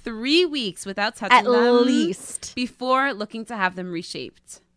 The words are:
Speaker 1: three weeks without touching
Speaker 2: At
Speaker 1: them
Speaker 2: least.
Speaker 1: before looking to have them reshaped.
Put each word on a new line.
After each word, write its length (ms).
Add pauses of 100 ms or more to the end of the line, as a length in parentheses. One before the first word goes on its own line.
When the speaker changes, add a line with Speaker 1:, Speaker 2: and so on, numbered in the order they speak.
Speaker 1:
three 400
weeks 400
without 320
touching 220
Speaker 2:
At 80
Speaker 1:
them 400
Speaker 2:
least. 680
Speaker 1:
before 600
looking 320
to 100
have 180
them 160
reshaped. 720 (160)